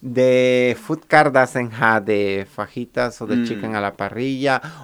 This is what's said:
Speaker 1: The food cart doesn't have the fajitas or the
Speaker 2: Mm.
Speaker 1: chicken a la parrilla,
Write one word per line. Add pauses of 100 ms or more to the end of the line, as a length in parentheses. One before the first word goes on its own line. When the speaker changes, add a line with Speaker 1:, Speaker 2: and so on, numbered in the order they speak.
Speaker 1:
The
food
cart
doesn't
have
the (100)
fajitas
or
the
Speaker 2:
Mm.
Speaker 1:
chicken
a
la
parrilla, (200)